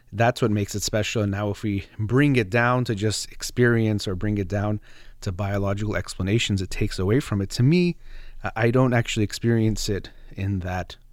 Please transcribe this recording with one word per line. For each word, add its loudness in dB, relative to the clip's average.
that's 2
what 4
makes 0
it -4
special. -2
And 0
now -2
if -6
we -2
bring 4
it 2
down 2
to -2
just -2
experience 2
or -2
bring -2
it -2
down -2
to -4
biological -2
explanations, 0
it -6
takes -2
away 2
from -2
it. -4
To 0
me, 4
I, -4
I 4
don't 4
actually 2
experience 0
it -6
in -2
that -6